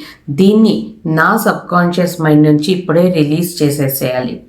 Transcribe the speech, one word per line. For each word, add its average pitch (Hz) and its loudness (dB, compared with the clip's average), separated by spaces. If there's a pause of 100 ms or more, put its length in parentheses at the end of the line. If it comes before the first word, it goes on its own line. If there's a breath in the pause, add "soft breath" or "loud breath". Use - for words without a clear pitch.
(300 loud breath)
దీన్ని 202 2 (120)
నా 160 0
సబ్‌కాన్షియస్ 175 -2
మైండ్ 151 4
నుంచి 151 2
ఇప్పుడే 180 0
రిలీజ్ 156 -2
చేసేసేయాలి 131 -4